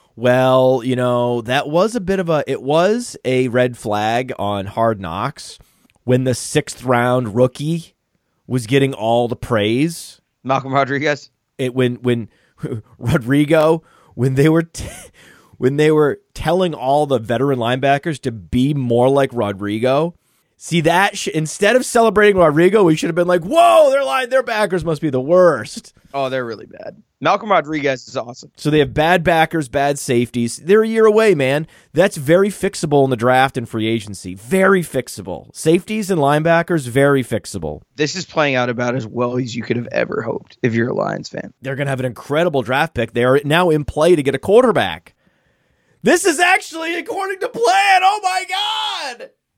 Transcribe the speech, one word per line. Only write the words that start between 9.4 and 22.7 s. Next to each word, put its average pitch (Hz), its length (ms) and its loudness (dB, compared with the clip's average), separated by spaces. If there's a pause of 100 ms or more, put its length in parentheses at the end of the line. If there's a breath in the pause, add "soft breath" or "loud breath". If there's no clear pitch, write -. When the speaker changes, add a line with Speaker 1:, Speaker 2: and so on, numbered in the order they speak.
Speaker 2:
Malcolm 131 300 -2
Rodriguez? 139 580 -2 (280)
Speaker 1:
It, 127 160 -4
when, 123 220 0
when 120 340 -2 (320)
<laughs> 117 200 -8 (160)
Rodrigo, 151 840 2 (320 soft breath)
when 131 220 0
they 139 120 4
were 160 140 4
t-, - 240 -10 (720 loud breath)
when 131 180 0
they 151 140 4
were 151 300 2 (120)
telling 175 420 -2
all 139 320 0
the 135 120 0
veteran 120 400 -2
linebackers 135 640 -2
to 131 100 -4
be 123 400 -2
more 123 360 2
like 139 240 2
Rodrigo. 113 840 -2 (440)
See 165 240 -2
that 190 360 2
sh-, - 100 -6
instead 180 480 0
of 254 80 2
celebrating 208 560 4
Rodrigo, 175 440 6